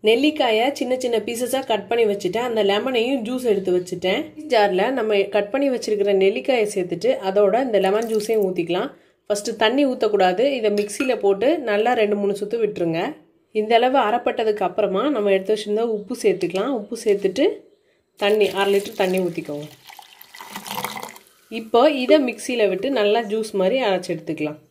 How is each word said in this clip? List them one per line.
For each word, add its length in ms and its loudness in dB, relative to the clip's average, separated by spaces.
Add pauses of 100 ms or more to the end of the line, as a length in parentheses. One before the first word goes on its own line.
நெல்லிக்காயை 680 2
சின்ன 320 -2
சின்ன 140 0
பீசஸா 480 -4
கட் 220 -2
பண்ணி 180 2
வச்சுட்டேன். 440 -2
அந்த 140 0
லெமனையும் 640 0
ஜூஸ் 160 -4
எடுத்து 340 2
வச்சுட்டேன். 440 -2 (260)
ஜார்ல 440 2
நம்ம 320 0
கட் 280 -2
பண்ணி 180 0
வச்சிருக்கிற 420 0 (100)
நெல்லிக்காயை 520 2
சேர்த்துட்டு, 360 -2 (180)
அதோட 340 4
இந்த 180 2
லெமன் 320 0
ஜூஸையும் 360 0
ஊத்திக்கலாம். 420 -2 (380)
ஃபர்ஸ்ட் 300 -4
தண்ணி 280 4
ஊத்தக்கூடாது. 540 2
இதை 320 2
மிக்சியில 480 -2
போட்டு 380 2
நல்லா 360 0
ரெண்டு 220 2
மூணு 260 -2
சுத்து 220 -6
விட்டுருங்க. 380 -2 (500)
இந்த 240 0
அளவு 240 4
அரைப்பட்டதுக்கு 680 0
அப்புறமா 400 0
நம்ம 220 0
எடுத்து 240 2
வச்சிருந்த 240 -4
உப்பு 440 -4
சேர்த்துக்கலாம். 480 0 (100)
உப்பு 220 -10
சேர்த்துட்டு 440 2 (680)
தண்ணி, 340 2
அரை 260 0
லிட்டர் 260 -4
தண்ணி 180 0
ஊத்திக்கோங்க. 480 -6 (1800)
இப்போ 420 2
இதை 280 4 (100)
மிக்சியில 400 0
விட்டு 200 -4
நல்லா 300 2
ஜூஸ் 320 -4
மாதிரி 320 0
அரைச்சு 320 -2
எடுத்துக்கலாம். 440 -8 (100)